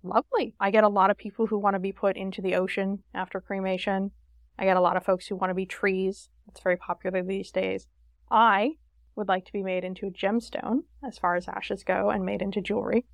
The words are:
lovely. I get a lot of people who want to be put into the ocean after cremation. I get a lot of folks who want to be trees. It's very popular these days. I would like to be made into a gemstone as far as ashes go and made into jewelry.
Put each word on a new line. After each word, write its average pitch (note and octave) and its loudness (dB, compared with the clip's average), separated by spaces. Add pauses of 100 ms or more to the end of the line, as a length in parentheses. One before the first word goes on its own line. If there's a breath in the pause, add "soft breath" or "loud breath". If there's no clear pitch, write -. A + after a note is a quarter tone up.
lovely. A3 0
I G3+ 2
get G#3+ 6
a G#3 6
lot G3 4
of G3 0
people A3 -4
who G#3+ -2
want G3+ 0
to G3 -2
be F#3+ -4
put F#3+ 0
into F#3+ -8
the F#3 0
ocean F#3+ -2 (100)
after F#3 -6
cremation. F#3+ -2 (460)
I F#3+ -4
get F#3 6
a - 4
lot F3+ 4
of F3+ -2
folks F#3 0
who G3 -4
want F#3 -2
to F3+ -2
be F#3 -2
trees. F#3+ -2 (180)
It's - -20
very F3+ 2
popular F#3 -4
these F#3+ -6
days. F#3+ -2 (440)
I A3+ 6 (360)
would G3+ -4
like F#3 0
to - -18
be G3+ -4
made F#3 -2
into F#3 -8
a F#3+ -4
gemstone A3+ -2 (180)
as C4 -12
far F3 2
as F3+ -2
ashes G3 -8
go G3 0
and G3 0
made G3 -4
into G3 -2
jewelry. G3+ 0